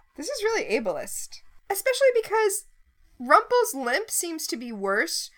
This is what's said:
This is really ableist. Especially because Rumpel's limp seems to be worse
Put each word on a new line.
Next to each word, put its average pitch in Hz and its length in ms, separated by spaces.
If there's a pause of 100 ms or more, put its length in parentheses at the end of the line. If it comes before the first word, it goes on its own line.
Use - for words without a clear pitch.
(160)
This 311 120
is 508 140
really 427 220 (120)
ableist. 180 600 (340)
Especially 508 380 (120)
because 427 440 (560)
Rumpel's 427 540
limp 269 360
seems 330 380
to 302 80
be 240 160
worse 202 640